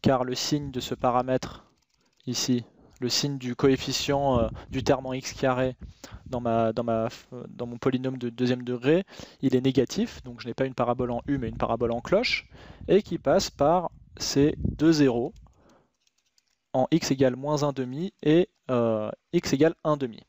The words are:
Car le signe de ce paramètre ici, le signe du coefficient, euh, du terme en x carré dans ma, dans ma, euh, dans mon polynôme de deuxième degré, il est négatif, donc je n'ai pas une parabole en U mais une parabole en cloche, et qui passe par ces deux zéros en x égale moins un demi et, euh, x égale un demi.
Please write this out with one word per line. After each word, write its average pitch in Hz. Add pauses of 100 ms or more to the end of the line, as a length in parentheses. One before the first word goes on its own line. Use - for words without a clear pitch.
Car 131
le 127
signe 147
de 123
ce 120
paramètre 127 (640)
ici, 123 (380)
le 123
signe 143
du 127
coefficient, 139
euh, 113 (220)
du 135
terme 131
en 131
x 131
carré 127 (500)
dans 123
ma, 113
dans 117
ma, 113 (260)
euh, 123
dans -
mon 120
polynôme 131
de 123
deuxième 123
degré, 127 (380)
il 131
est 123
négatif, 135
donc 120
je -
n'ai 117
pas 131
une 135
parabole 120
en 120
U 143
mais 117
une 113
parabole 117
en 117
cloche, - (380)
et 190
qui -
passe 165
par 165 (240)
ces -
deux 156
zéros 135 (1400)
en 131
x 160
égale 131
moins 143
un 147
demi 135
et, 160 (240)
euh, 113 (220)
x 170
égale 151
un 151
demi. 123